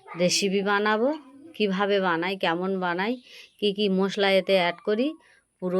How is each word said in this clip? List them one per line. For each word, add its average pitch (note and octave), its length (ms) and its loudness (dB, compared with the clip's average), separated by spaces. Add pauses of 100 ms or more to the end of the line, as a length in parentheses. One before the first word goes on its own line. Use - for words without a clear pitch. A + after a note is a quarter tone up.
রেসিপি F#3 560 0
বানাবো। G#3+ 460 2 (440)
কিভাবে G3+ 480 0
বানাই, F3+ 360 0
কেমন F3+ 420 -2
বানাই, F3+ 340 -2 (420)
কি G#3 180 -2
কি G#3 160 -2
মশলা G3 420 2
এতে F#3+ 260 2
অ্যাড F3 280 0
করি, G#3+ 220 0 (540)
পুরো F#3 180 0